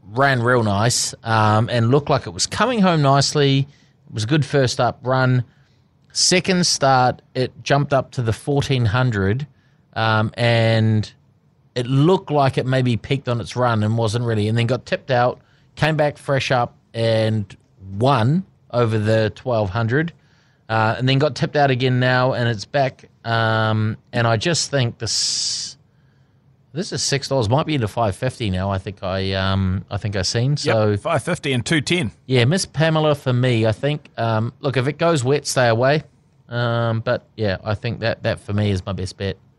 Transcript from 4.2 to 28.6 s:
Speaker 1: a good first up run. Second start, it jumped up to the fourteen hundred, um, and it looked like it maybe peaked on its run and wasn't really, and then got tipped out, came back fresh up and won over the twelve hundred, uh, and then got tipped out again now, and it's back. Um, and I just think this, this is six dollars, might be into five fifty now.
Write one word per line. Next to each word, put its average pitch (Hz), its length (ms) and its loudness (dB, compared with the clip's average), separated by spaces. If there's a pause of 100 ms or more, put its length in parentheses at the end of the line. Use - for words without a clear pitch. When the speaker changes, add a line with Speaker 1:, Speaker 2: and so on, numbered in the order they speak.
Speaker 1:
a - 20 -8
good 147 180 2
first 135 340 0
up 120 240 0
run. 127 420 2 (680)
Second 180 540 2
start, 131 560 2 (120)
it 127 160 -2 (120)
jumped 143 320 0
up 131 180 0
to 131 100 -4
the 113 120 0
fourteen 139 500 -2
hundred, 113 600 0 (480)
um, 110 400 0
and 113 760 2 (640)
it 127 120 -6
looked 151 440 2
like 143 280 2
it 123 80 -2
maybe 127 320 0
peaked - 300 -4
on 120 120 -2
its - 160 -10
run 120 260 2
and 107 140 0
wasn't 117 280 -2
really, 107 240 0
and 113 80 0
then 117 100 0
got 120 180 -2
tipped - 260 -6
out, 123 300 0 (360)
came 156 200 0
back 147 220 0
fresh - 320 -2
up 120 260 0 (160)
and 110 640 0 (420)
won 135 460 2 (260)
over 113 280 0
the 110 360 2
twelve 107 360 -2
hundred, 117 420 -2 (560)
uh, 110 300 0
and 127 100 0
then 135 100 2
got 143 160 0
tipped - 220 -4
out 143 140 4
again 127 280 0
now, 127 360 2
and 117 160 0
it's 101 160 -6
back. - 420 -2 (160)
Um, 110 720 0 (160)
and 120 140 0
I 117 100 2
just 160 340 -2
think 123 280 -2
this, - 800 -6 (960)
this 165 180 -8
is 151 100 -4
six - 260 -2
dollars, 131 200 0
might 139 160 2
be 156 100 -2
into 117 140 -2
five 110 280 -2
fifty 123 340 -4
now. 92 200 -2